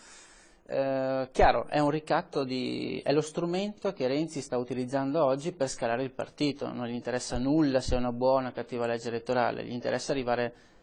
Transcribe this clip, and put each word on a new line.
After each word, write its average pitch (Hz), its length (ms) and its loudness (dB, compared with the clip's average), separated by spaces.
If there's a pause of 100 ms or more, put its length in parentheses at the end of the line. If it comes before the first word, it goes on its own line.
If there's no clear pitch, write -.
(640)
Eh, 135 680 -2
chiaro, 120 360 6
è 147 120 0
un 147 100 4
ricatto 151 540 -2
di, 127 600 -4
è - 80 2
lo 147 100 4
strumento 180 680 -4
che 131 160 -2
Renzi 147 320 0
sta 127 180 -4
utilizzando 135 680 0
oggi 143 260 0
per 139 160 -2
scalare 120 360 -2
il 127 80 -6
partito. 143 600 -4
Non 120 140 -4
gli 117 80 -6
interessa 120 460 -4
nulla 135 420 4
se - 140 2
è - 20 2
una 123 160 0
buona 127 360 2
o - 20 -6
cattiva 120 340 -4
legge 117 240 -2
elettorale, 117 560 0
gli 113 80 -8
interessa 120 380 -2
arrivare 120 420 0 (300)